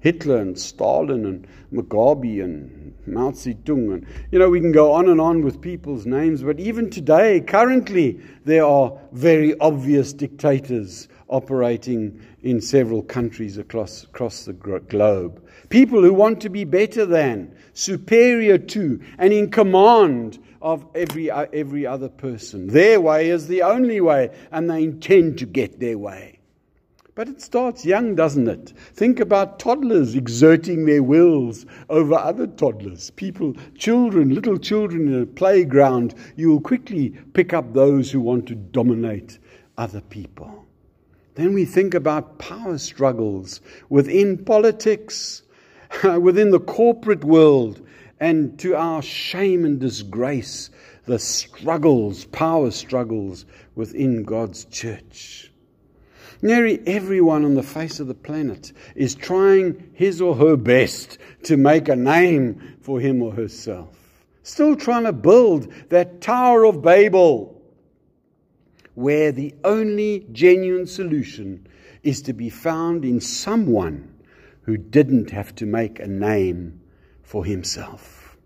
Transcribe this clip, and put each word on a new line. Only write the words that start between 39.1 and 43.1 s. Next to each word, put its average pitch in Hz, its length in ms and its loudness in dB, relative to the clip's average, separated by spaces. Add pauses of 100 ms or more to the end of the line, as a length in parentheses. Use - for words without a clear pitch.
other 104 240 -10
people. - 640 -20 (680)
Then 180 200 0
we 190 100 0
think 185 300 -4
about 151 440 -4
power 190 400 -10
struggles 113 840 -6 (280)